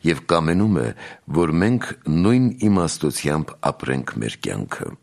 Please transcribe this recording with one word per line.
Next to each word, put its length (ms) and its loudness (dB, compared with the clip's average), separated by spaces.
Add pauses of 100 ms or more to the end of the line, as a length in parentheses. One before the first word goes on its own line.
և 220 0
կամենում 480 2
է, 80 -2 (500)
որ 160 2 (100)
մենք 200 2 (400)
նույն 240 4 (220)
իմաստությամբ 840 0 (180)
ապրենք 520 -4
մեր 240 -8
կյանքը»։ 400 -8 (160)